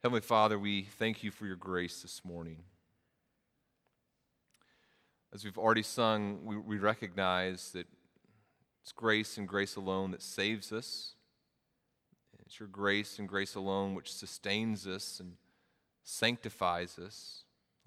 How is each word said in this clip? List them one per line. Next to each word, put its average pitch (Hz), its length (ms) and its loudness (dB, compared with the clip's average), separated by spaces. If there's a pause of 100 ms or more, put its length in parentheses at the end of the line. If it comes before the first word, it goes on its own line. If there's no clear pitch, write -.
Heavenly 120 180 4
Father, 107 380 6
we 101 240 0
thank 110 400 -2
you 104 80 -4
for 107 160 -8
your 92 80 -4
grace 87 480 -4
this - 200 -14
morning. 82 340 -10 (2750)
As 98 100 -12
we've 101 140 -8
already 110 240 8
sung, 104 640 2
we, 107 100 -4
we 107 220 -4
recognize 92 960 2
that 87 160 -8 (960)
it's - 80 -16
grace 110 480 2
and 101 80 -4
grace 98 280 0
alone 95 360 0
that - 100 -8
saves 101 500 -2
us. - 440 -8 (1300)
It's - 140 -20
your 107 100 -10
grace 101 480 2
and 101 100 -6
grace 98 280 0
alone 98 400 0
which - 180 -8
sustains 104 720 -2
us 95 340 -6
and 90 140 -14 (680)
sanctifies 90 960 0
us, - 440 -14 (440)